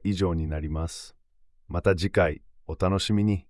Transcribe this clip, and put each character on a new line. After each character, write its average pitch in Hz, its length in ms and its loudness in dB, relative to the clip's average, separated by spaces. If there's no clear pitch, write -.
以 101 80 0
上 90 220 0
に 80 140 -2
な 78 120 -4
り 76 80 -6
ま 80 200 -4
す。 - 280 -14
ま 85 140 -4
た 95 140 4
次 90 160 -2
回 82 320 0
お 80 80 -8
楽 92 240 2
し 107 160 0
み 104 100 2
に。 104 260 0